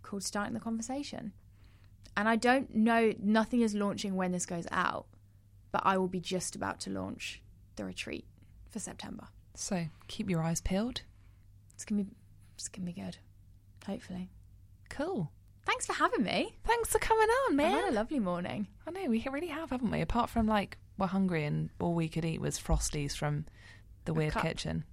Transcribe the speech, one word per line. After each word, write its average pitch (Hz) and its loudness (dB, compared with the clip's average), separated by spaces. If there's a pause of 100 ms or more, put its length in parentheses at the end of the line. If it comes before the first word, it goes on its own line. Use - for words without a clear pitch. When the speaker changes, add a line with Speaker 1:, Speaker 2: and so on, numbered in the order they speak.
Speaker 1:
called 196 -8
Starting 214 -4
the 220 -4
Conversation. 226 -6 (840)
And 208 2
I 226 6
don't 247 4
know, 226 6
nothing 220 4
is 214 2
launching 202 0
when 185 2
this 180 -2
goes 170 -4
out, - 0 (680)
but - 2
I 190 4
will 185 2
be 185 -2
just 185 -4
about 98 -4
to - -8
launch - -8 (340)
the 104 -6
retreat 87 -8 (460)
for - -10
September. - -12 (260)
Speaker 2:
So 170 -4 (220)
keep 208 -4
your 165 2
eyes 165 0
peeled. 214 0 (720)
Speaker 1:
It's - -14
gonna 208 0
be, 202 -8 (460)
it's - -10
gonna 180 -8
be 175 -6
good. 185 -10 (720)
Hopefully. 185 -8 (600)
Speaker 2:
Cool. 285 -2 (360)
Speaker 1:
Thanks 480 0
for 381 -2
having 330 2
me. 262 0
Speaker 2:
Thanks 466 2
for 440 2
coming 440 6
on, 508 4
Speaker 1:
I've 277 4
Speaker 2:
man. 294 4 (120)
Speaker 1:
had 359 2
a 220 2
lovely 240 0
morning. 180 -2 (180)
Speaker 2:
I 311 -8
know, 370 -6
we 226 2
really 302 -4
have, 311 -6
haven't 254 -2
we? 156 0
Apart - 0
from, 220 2
like, 214 0 (220)
we're 190 2
hungry 180 2
and 156 -2 (100)
all 170 2
we 165 2
could 160 -2
eat 160 -2
was 147 -2
Frosties 151 0
from 147 -2 (580)
the 165 -2
Speaker 1:
A - 0
Speaker 2:
Weird 151 2
Speaker 1:
cup. - 2
Speaker 2:
Kitchen. 160 -2